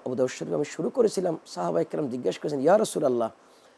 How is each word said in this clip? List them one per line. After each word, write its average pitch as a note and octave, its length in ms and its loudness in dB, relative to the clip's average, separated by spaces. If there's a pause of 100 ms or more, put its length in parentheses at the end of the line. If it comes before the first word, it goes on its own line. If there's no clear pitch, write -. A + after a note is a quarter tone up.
আবু B2+ 80 -4
দাউদ C3 160 2
শরীফ D#3+ 220 -6
আমি D3 120 0
শুরু - 260 -4
করেছিলাম, F#3+ 560 2
সাহাবায়ে E3+ 380 -2
কেরাম D#3+ 240 -4
জিজ্ঞেস B2+ 300 -4
করেছেন, D3 220 -4
"ইয়া E3+ 180 6
রাসূলুল্লাহ, B2+ 520 0 (480)